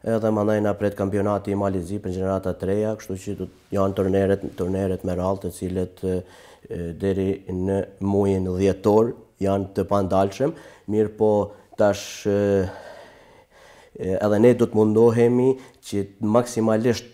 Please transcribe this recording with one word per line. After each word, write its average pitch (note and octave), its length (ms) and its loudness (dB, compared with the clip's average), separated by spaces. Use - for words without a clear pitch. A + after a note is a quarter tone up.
edhe A2 300 0
mandej G#2 260 2
na G2+ 160 0
pret G2+ 220 -2
kampionati G2+ 560 -2
i - 20 -2
Malit F#2+ 320 -2
Zi G2+ 140 -6
për F#2 100 -6
gjenerata F#2 400 -2
të F#2 160 -6
reja, G#2+ 300 0
kështu F#2+ 260 -10
që G2+ 140 -8
do F#2 100 -8
të, - 120 -20
janë G2 240 0
turneret, G2 460 2
turneret F#2+ 500 -2
me F2+ 80 -2
radhë, F#2 300 -4
të E2+ 100 -6
cilët, F2+ 480 -6
e, F#2 120 -2
deri F#2+ 280 0
në F#2 300 -2
muajin G2 480 2
dhjetor G#2 600 2
janë G2 380 0
të F#2+ 100 -2
pandalshëm. G2+ 640 0
Mirë G#2+ 240 0
po, G#2+ 140 2
tash, - 480 0
e, G2+ 380 2
e, F#2 220 -6
edhe G#2 240 2
ne B2 160 8
do A2+ 100 2
të - 80 -4
mundohemi A#2 800 4
që G2+ 160 -4
maksimalisht A2+ 920 0